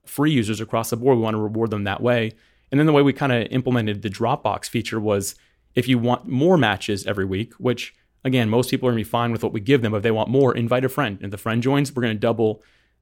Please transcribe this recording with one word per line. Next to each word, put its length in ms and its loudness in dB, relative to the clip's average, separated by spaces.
free 280 0
users 280 0
across 300 -4
the 60 -2
board. 200 4
We 60 0
want 140 -2
to 40 -2
reward 300 -2
them 140 -4
that 180 -4
way. 300 0
And 80 2
then 80 4
the 60 4
way 100 6
we 120 4
kind 180 -2
of 180 0
implemented 520 -2
the 80 -6
Dropbox 580 -2
feature 320 -4
was 360 -2
if 140 0
you 100 2
want 300 -2
more 300 4
matches 480 0
every 180 -2
week, 300 -4
which, 400 -4
again, 260 2
most 200 2
people 180 0
are 40 2
gonna 80 0
be 40 -6
fine 280 -2
with 100 -4
what 120 -2
we 60 -4
give 200 4
them. 140 0
If 80 -2
they 80 2
want 180 0
more, 260 4
invite 300 0
a 60 -2
friend. 320 -4
If 80 -8
the 80 -10
friend 240 -2
joins, 320 0
we're 80 -2
gonna 120 -2
double 480 0